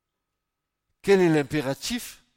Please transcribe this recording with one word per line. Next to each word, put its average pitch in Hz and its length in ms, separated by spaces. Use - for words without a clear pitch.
quel 196 200
est 170 120
l'impératif ? 147 920